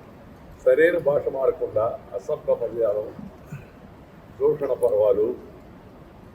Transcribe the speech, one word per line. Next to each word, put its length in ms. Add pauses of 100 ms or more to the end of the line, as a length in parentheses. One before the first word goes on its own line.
(640)
సరైన 320
భాష 300
మాడకుండా 720 (160)
అసభ్య 400
పదజాలం, 720 (1120)
దూషణ 340
పర్వాలు, 600 (1000)